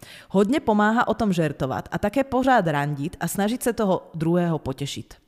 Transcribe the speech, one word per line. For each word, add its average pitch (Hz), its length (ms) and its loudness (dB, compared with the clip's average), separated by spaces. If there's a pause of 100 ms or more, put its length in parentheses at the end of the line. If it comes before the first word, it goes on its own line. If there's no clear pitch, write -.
(300)
Hodně 208 300 2
pomáhá 220 480 2
o - 60 0
tom 208 200 0
žertovat 147 580 -2
a 170 60 -6
také 208 260 0
pořád 254 440 2
randit 143 520 -2
a 170 80 -4
snažit 208 360 -2
se 240 100 0
toho 202 420 0
druhého 165 440 0
potěšit. - 540 -8 (140)